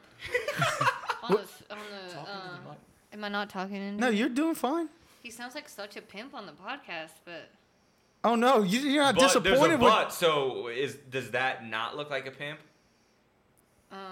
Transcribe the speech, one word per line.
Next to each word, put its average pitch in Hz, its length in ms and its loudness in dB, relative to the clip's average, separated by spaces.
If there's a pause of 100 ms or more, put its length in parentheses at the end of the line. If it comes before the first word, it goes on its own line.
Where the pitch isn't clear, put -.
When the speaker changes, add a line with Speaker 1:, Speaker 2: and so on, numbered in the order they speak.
(260)
Speaker 1:
<laughs> - 960 -2
Speaker 2:
On 226 100 -2
the, 208 60 4
on - 0 -
the, - 360 -14
Speaker 1:
Talking 202 340 -14
to 175 60 -14
the 151 60 -12
Speaker 2:
uh, 180 500 -12
Speaker 1:
mic. 147 80 -18 (340)
Speaker 2:
am 208 120 -10
I 202 40 -6
not 202 220 -4
talking 196 260 -6
into 202 240 -6
Speaker 3:
No, 247 80 2
Speaker 2:
it? 226 60 2
Speaker 3:
you're 226 160 2
doing 302 240 0
fine. 302 340 -2 (340)
Speaker 2:
He 240 80 -18
sounds 247 240 -14
like 294 140 -12
such 208 300 -14
a - 20 -10
pimp 233 340 -16
on 220 120 -14
the 160 60 -16
podcast, 175 640 -12 (100)
but 160 240 -16 (760)
Speaker 3:
Oh, 220 100 4
no, 233 280 6
you, 202 180 2
you're 285 220 2
not 269 140 4
Speaker 1:
But - 40 6
there's 175 160 6
a 247 40 4
Speaker 3:
disappointed 269 400 6
with 240 100 8
Speaker 1:
but, 196 220 4
so 135 560 2
is, 120 260 -2 (160)
does 120 220 -4
that 123 340 -2
not 113 320 -4
look 147 100 -8
like 135 180 -4
a 135 40 -8
pimp? 147 300 -10 (1300)
Speaker 2:
Um, 196 60 -14 (140)